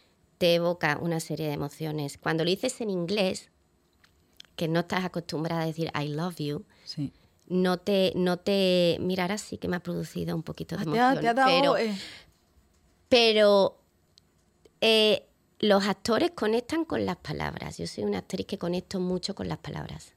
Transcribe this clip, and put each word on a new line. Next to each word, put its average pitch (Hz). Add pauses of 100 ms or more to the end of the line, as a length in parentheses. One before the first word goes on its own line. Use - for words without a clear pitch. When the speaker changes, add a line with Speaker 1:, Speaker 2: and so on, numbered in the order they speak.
(400)
Speaker 1:
te 170
evoca 170
una 165
serie 160
de 147
emociones. 151
Cuando 160
lo 165
dices 226
en 220
inglés, 185 (1040)
que 170
no 165
estás 180
acostumbrada 165
a 160
decir 160
"I 147
love 160
you", 147 (200)
Speaker 2:
Sí. 139 (340)
Speaker 1:
no 185
te, 190
no 180
te, 180
mira, 185
ahora 202
sí -
que 175
me 180
ha 175
producido 170
un 165
poquito -
de -
Speaker 2:
Ah, -
te 220
ha, 247
Speaker 1:
emoción, 170
Speaker 2:
te 233
ha 233
dado, 262
Speaker 1:
pero, 262
Speaker 2:
eh. 214 (1120)
Speaker 1:
pero, 214 (1000)
eh, 220 (320)
los 202
actores 233
conectan 240
con 277
las 185
palabras. -
Yo 170
soy 208
una 208
actriz -
que 196
conecto 180
mucho 180
con -
las 160
palabras. -